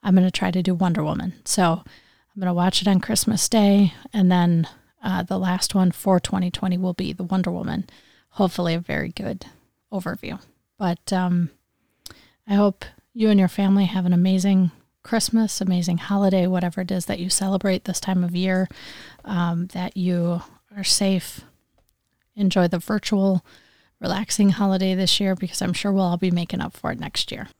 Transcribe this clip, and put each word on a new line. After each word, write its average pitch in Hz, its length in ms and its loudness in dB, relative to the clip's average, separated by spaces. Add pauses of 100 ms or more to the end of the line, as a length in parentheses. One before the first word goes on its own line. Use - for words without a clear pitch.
I'm 190 120 2
gonna 185 160 6
try 185 200 -2
to 180 120 0
do 185 120 0
Wonder 165 300 0
Woman. 170 300 -4 (100)
So 170 400 0
I'm - 560 -20
gonna 180 140 -2
watch 175 260 2
it 190 80 0
on 190 100 6
Christmas - 500 0
Day, 202 440 6 (200)
and 185 200 4
then, 175 360 4 (340)
uh, 185 200 -2
the 190 160 -4
last 185 360 -2
one 185 180 4
for 190 260 2
twenty 180 320 -2
twenty 180 280 -4
will 185 160 -2
be 185 180 -4
the 180 120 -8
Wonder 180 280 -2
Woman. - 360 -6 (420)
Hopefully 175 440 -2
a 170 60 -4
very 170 300 -6
good - 360 -10 (460)
overview. - 480 -10 (380)
But, 175 340 -4
um, 175 380 0 (960)
I 202 60 0
hope 202 300 2 (280)
you 214 160 0
and 208 120 6
your 180 80 4
family 196 380 2
have 185 200 -2
an 180 60 2
amazing 185 580 2 (320)
Christmas, 226 580 -2
amazing 180 380 0
holiday, 196 480 2
whatever 180 340 -2
it 180 100 -6
is 185 160 -4
that 202 120 -4
you 180 100 -6
celebrate 190 560 -2
this - 160 -6
time 185 240 0
of 175 120 -4
year, 185 320 0 (560)
um, 175 440 -2
that - 280 -8
you 175 460 0 (340)
are 196 80 -8
safe. - 560 0 (920)
Enjoy 185 340 2
the 175 100 -2
virtual, 196 680 0 (540)
relaxing 202 520 0
holiday 190 440 2
this 185 240 0
year, 190 160 0
because - 280 -6
I'm 180 100 -2
sure 202 180 -4
we'll 190 140 2
all 175 140 0
be 185 120 0
making 175 300 -2
up 170 160 -8
for - 160 -6
it - 80 -8
next - 320 -6
year. - 160 -12 (120)